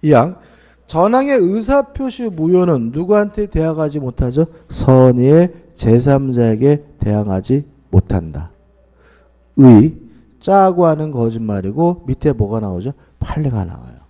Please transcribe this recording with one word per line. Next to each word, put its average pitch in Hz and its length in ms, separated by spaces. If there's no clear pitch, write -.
이 151 100
항, 143 240
전항의 247 500
의사 220 440
표시 262 460
무효는 165 640
누구한테 208 560
대항하지 156 540
못하죠? 131 460
선의의 131 840
제삼 131 560
자에게 120 520
대항하지 104 680
못한다. 85 600
의, 127 400
짜고 190 460
하는 156 260
거짓말이고 113 920
밑에 135 260
뭐가 110 280
나오죠? 101 320
판례가 127 440
나와요. 62 460